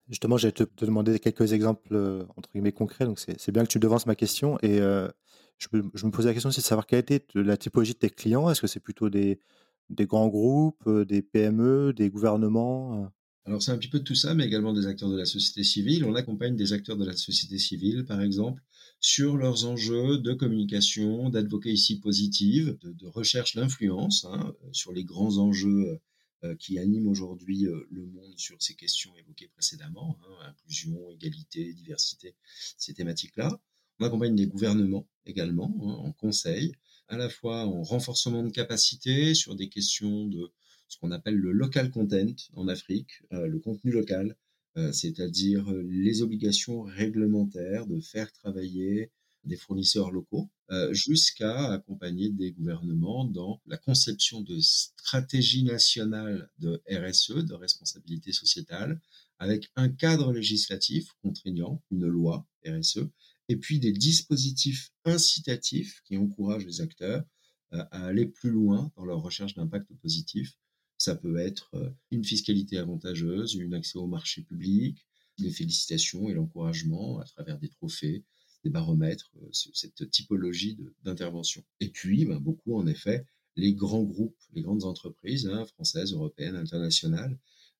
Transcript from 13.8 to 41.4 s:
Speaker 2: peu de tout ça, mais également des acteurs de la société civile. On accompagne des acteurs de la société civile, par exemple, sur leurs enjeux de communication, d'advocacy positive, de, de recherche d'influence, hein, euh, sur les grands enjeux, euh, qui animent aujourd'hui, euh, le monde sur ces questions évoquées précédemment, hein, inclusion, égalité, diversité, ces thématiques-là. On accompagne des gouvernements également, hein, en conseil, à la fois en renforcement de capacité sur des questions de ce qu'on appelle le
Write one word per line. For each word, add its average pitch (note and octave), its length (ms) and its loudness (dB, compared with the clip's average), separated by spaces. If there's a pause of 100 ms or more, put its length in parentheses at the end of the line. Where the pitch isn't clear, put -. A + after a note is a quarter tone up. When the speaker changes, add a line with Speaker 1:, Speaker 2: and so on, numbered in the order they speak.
Speaker 2:
peu D3 120 0
de C#3 40 -6
tout A#2 120 -2
ça, D#3 180 2
mais D3 120 4
également G#2+ 260 2
des G#2 140 2
acteurs G2 240 -2
de G2 60 0
la F2+ 100 -2
société G2+ 360 -2
civile. C3 440 2
On A2 100 2
accompagne A#2+ 400 -2
des G#2 160 0
acteurs G#2 240 -4
de G2+ 80 -2
la F2+ 120 -4
société - 420 -2
civile, G2+ 460 -2
par G#2 160 -2
exemple, G2+ 420 0 (380)
sur C#3+ 360 4
leurs B2 280 2
enjeux A#2+ 540 0
de A#2+ 140 -2
communication, A2 960 2
d'advocacy G#2 720 0
positive, G#2+ 800 2
de, F3 120 -14
de E3+ 140 -16
recherche - 480 -2
d'influence, B2 680 0
hein, - 300 -6 (100)
euh, - 80 -18
sur - 200 -6
les F2+ 120 -4
grands G2 340 2
enjeux, G2 640 4 (420)
euh, E2+ 140 -6
qui F#2+ 220 -6
animent G#2 280 2
aujourd'hui, F#2+ 600 -2
euh, E2 240 -6
le F2+ 160 -12
monde F#2 300 -18
sur F2+ 240 -12
ces E2 140 -4
questions E2+ 420 -6
évoquées D#3 320 -20
précédemment, D#3 760 -6
hein, F3 260 -20
inclusion, D#3+ 500 -10 (140)
égalité, E2+ 640 -10
diversité, F2 600 -8 (420)
ces - 160 -10
thématiques-là. F2 680 -6 (380)
On A#2 60 0
accompagne A2+ 280 2
des G2+ 120 4
gouvernements G2 600 2 (200)
également, F2 460 -2 (100)
hein, G#2 260 -6
en D3+ 40 -6
conseil, G#2 600 -2 (360)
à A2 100 -8
la B2 100 -4
fois A2+ 380 -6
en F2+ 160 -4
renforcement A#2+ 600 -2
de A#2 80 -2
capacité B2+ 840 2
sur G#2 200 0
des G2 140 -6
questions G#2 580 -2
de F2 240 -6 (380)
ce - 100 -18
qu'on E2+ 140 -4
appelle G#2 240 -2
le F#2 160 2